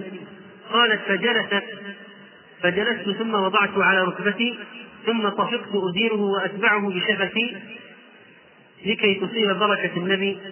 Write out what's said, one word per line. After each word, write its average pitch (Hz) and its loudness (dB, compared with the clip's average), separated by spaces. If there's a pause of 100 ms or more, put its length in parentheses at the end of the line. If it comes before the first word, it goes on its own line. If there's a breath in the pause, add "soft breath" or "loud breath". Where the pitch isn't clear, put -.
(720)
قالت: 220 4
"فجلست، 202 0 (960)
فجلست 202 0
ثم 226 -2
وضعته 196 2
على 185 4
ركبتي، 202 -2 (480)
ثم 220 2
طفقت 196 -2
أديره 202 0
وأتبعه 202 2
بشفتي 196 0 (1300)
لكي 214 4
تصيب 202 0
بركة 190 2
النبي 196 0 (140)